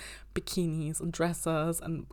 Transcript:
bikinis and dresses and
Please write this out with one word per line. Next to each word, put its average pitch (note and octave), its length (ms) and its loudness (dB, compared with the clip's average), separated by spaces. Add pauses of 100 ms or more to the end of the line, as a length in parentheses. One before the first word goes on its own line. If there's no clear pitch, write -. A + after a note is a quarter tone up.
(340)
bikinis D#3+ 640 0
and E3 140 -2
dresses E3 640 2
and - 340 -4